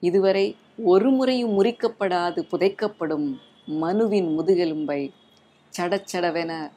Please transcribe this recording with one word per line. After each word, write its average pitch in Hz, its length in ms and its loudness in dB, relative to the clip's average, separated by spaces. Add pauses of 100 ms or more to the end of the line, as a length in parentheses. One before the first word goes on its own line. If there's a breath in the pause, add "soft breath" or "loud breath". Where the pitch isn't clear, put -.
இதுவரை 190 440 2 (380)
ஒரு 196 260 6
முறையும் 254 460 2
முறிக்கப்படாது 190 920 0
புதைக்கப்படும் 175 800 -2 (540)
மனுவின் 196 540 0
முதுகெலும்பை 160 640 0 (720)
சடச்சடவென 175 800 -4 (240)